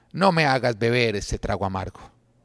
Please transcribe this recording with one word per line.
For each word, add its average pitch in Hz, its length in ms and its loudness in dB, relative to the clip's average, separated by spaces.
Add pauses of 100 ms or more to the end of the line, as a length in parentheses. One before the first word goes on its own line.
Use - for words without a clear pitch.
(120)
no 190 200 2
me 160 140 2
hagas 123 320 2
beber 117 380 2
ese 104 220 -6
trago 101 260 -4
amargo. 95 380 -4 (440)